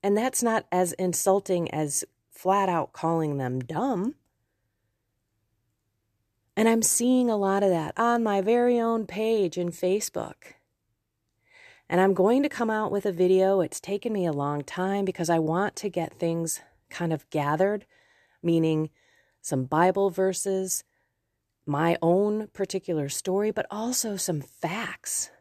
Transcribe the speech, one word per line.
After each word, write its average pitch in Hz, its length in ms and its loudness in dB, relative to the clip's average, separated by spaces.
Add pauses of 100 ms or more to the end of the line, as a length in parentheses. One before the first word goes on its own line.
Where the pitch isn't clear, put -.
And 202 120 2
that's 247 240 -2
not 226 300 0
as 180 220 2
insulting 185 800 0
as 151 300 -2 (260)
flat 196 380 0
out 170 240 -2
calling 160 460 -2
them 127 200 -4
dumb. 202 560 -4 (2500)
And 220 120 4
I'm 226 140 4
seeing 247 460 2
a 220 80 2
lot 196 280 2
of 196 60 6
that 160 280 0
on 233 240 2
my 208 180 2
very 240 380 2
own 226 260 0
page 208 540 0
in 175 140 -2
Facebook. - 800 -4 (1300)
And 175 120 2
I'm 190 140 4
going 214 280 4
to 285 60 0
come 226 220 -2
out 214 200 -2
with 196 140 -2
a 208 80 -2
video. 185 480 4
It's - 180 -2
taken 208 360 -6
me 190 100 -2
a 165 80 0
long 143 300 -4
time 190 420 -4
because 180 240 -2
I 170 100 4
want 160 380 0
to 208 140 -6
get 165 280 -6
things 165 420 -4 (280)
kind 170 240 -4
of 156 160 -6
gathered, 165 560 0 (580)
meaning 160 460 2 (540)
some 131 240 -2
Bible 185 420 2
verses, 190 760 -2 (840)
my 160 340 0
own 208 540 2
particular 175 560 -4
story, 196 400 -2
but - 200 -6
also 226 460 -4
some 165 240 -4
facts. - 920 -8 (100)